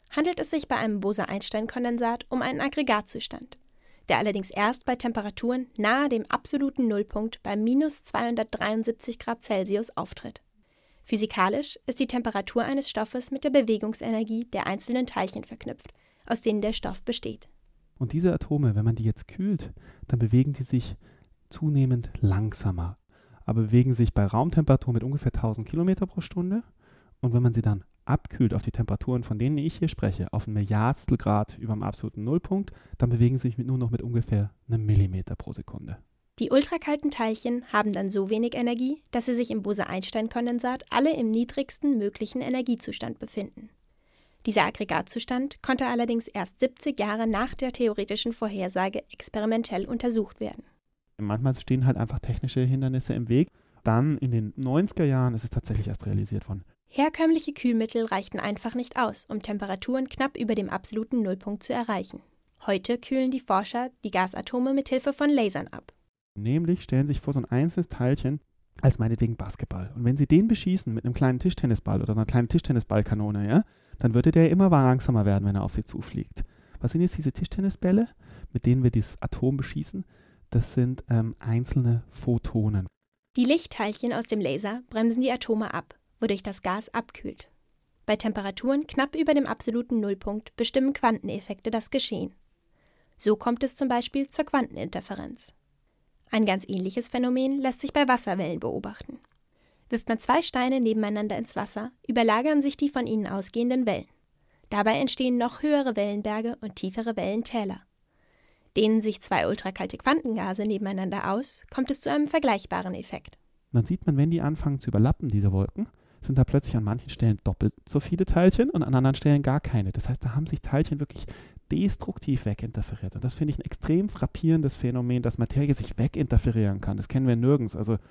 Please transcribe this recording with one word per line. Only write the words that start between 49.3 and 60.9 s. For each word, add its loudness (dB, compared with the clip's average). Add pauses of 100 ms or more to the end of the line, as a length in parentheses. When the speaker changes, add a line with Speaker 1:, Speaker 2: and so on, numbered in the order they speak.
Speaker 1:
untersucht -2
werden. -8 (560)
Speaker 2:
Manchmal 0
stehen 0
halt 4
einfach -2
technische -2
Hindernisse 0
im -2
Weg. 4 (360)
Dann 4
in -2
den 0
neunziger 0
Jahren 2
ist -4
es -8
tatsächlich -2
erst -6
realisiert -2
worden. -8 (260)
Speaker 1:
Herkömmliche 0
Kühlmittel 0
reichten -4
einfach -4
nicht -6
aus, -2
um -6
Temperaturen -4
knapp -4
über 0
dem -2
absoluten -4